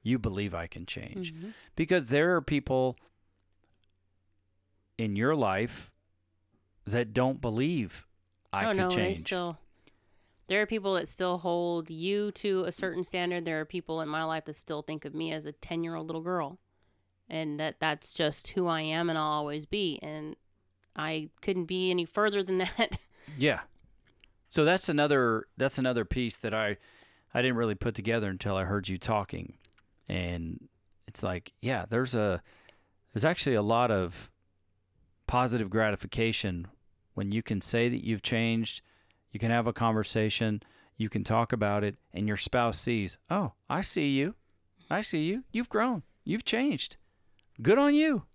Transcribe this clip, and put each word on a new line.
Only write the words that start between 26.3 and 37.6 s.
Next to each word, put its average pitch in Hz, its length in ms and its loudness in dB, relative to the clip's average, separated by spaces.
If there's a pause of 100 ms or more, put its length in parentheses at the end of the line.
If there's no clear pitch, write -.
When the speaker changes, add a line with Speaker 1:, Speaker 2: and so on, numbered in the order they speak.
Speaker 1:
that 107 160 -4
I, 107 240 0 (560)
I 120 80 4
didn't 127 160 4
really 113 180 2
put 113 200 -2
together 107 340 0
until 95 260 -2
I 95 80 2
heard 98 240 0
you 95 100 -4
talking. 98 600 -4 (500)
And 87 640 -4 (360)
it's - 160 -14
like, 92 300 -4 (100)
yeah, 110 280 -2
there's 123 260 0
a, 101 260 2 (720)
there's 110 120 0
actually 156 300 2
a 107 60 4
lot 113 300 4
of 90 400 -2 (960)
positive 120 420 2
gratification 104 1000 0 (460)
when 101 200 -2
you 113 100 0
can 104 160 -2
say 117 300 2